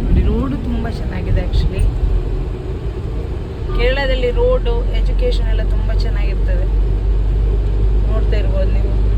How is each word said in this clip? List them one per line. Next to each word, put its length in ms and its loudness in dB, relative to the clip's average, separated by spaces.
ನೋಡಿ 180 2
ರೋಡ್ 420 -2
ತುಂಬಾ 260 -4
ಚೆನ್ನಾಗಿದೆ 520 -2
actually. 420 0
ಕೇರಳದಲ್ಲಿ 520 0
ರೋಡ್, 640 2
ಎಜುಕೇಷನ್ 520 2
ಎಲ್ಲ 160 0
ತುಂಬಾ 300 0
ಚೆನ್ನಾಗಿರ್ತದೆ, 720 0
ನೋಡ್ತಾ 240 2
ಇರ್ಬೋದು 360 2
ನೀವು. 440 2